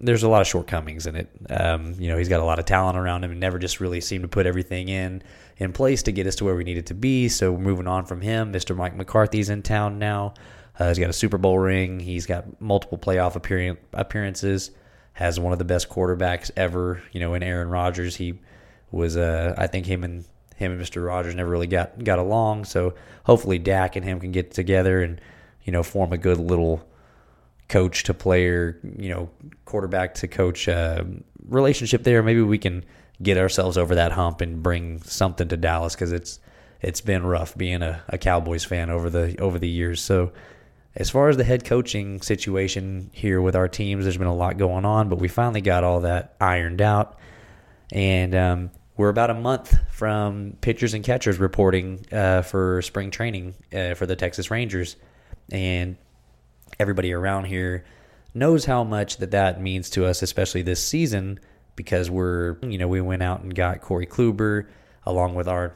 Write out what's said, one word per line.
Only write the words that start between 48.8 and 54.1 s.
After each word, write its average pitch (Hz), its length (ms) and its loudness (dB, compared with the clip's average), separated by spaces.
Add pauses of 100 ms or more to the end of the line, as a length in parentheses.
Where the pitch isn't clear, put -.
we're 104 140 6
about 117 200 4
a 113 40 0
month 123 440 2 (120)
from 104 680 -2
pitchers 113 320 0
and 107 120 -6
catchers 123 340 2
reporting, 95 720 2
uh, 95 320 4
for 92 400 0
spring 98 300 -6
training, 95 420 -6 (180)
uh, 90 220 -2
for 92 120 -2
the 90 100 -2